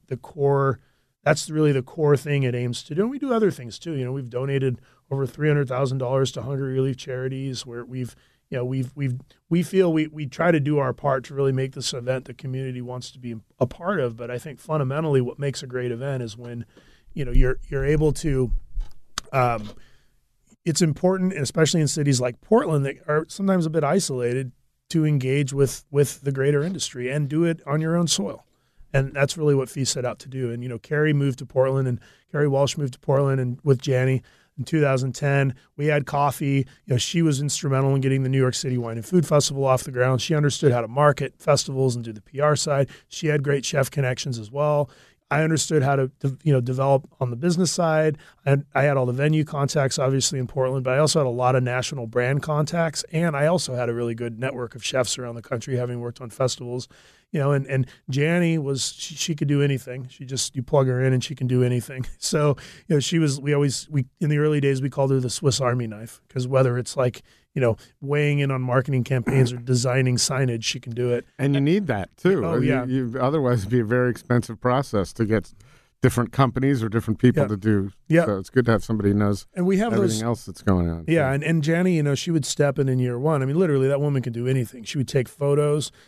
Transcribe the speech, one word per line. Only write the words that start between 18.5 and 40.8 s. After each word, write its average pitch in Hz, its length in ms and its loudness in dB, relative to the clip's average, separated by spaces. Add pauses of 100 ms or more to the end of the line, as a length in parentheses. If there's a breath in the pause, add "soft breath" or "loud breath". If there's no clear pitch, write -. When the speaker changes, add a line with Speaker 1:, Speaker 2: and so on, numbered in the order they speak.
Speaker 1:
um, 117 360 0 (960 soft breath)
it's 165 160 0
important, 185 520 0
and 151 80 -4
especially 160 400 2
in 147 60 2
cities 143 340 2
like 123 200 -4
Portland 160 440 2
that 135 120 -6 (100)
are 156 200 0
sometimes 190 380 0
a 160 60 -2
bit 156 120 0
isolated, 131 680 0 (380)
to 160 160 2
engage 139 480 0
with, 139 380 0
with 143 300 0
the 139 100 -4
greater 143 320 2
industry 135 480 -6
and 147 180 -2
do 156 140 0
it 165 240 0
on 147 120 -2
your 160 160 0
own 175 120 2
soil. - 360 -4 (480)
And 139 220 0
that's 139 240 0
really 151 160 2
what 135 160 -2
Feast 135 240 -4
set 131 100 -6
out 120 160 -4
to - 80 -20
do. 127 240 -6
And, 120 120 -8
you 127 60 -8
know, 117 100 -10
Carrie 151 340 0
moved 139 260 2
to 135 60 -10
Portland, 131 420 2
and 123 120 -2 (320 soft breath)
Carrie 151 160 0
Walsh 139 280 2
moved 139 180 -4
to - 60 -20
Portland 135 400 2
and 123 240 -4
with 139 180 4
Janny 131 420 2 (340 soft breath)
in 131 60 -6
two 156 180 0
thousand 135 320 0
ten. 139 400 0 (240 soft breath)
We 143 80 -4
had 147 220 0
coffee. 139 580 0 (200 soft breath)
You 131 100 0
know, - 20 2
she - 240 -2
was 147 180 2
instrumental 139 540 0
in 135 80 2
getting 135 220 0
the 131 60 -2
New 135 100 2
York 127 160 2
City 127 240 -4
Wine 117 180 -6
and 113 80 -8
Food 175 220 2
Festival 139 360 2
off 131 200 2
the 143 80 -12
ground. 127 320 2
She 170 100 -2
understood 147 380 2
how 120 100 2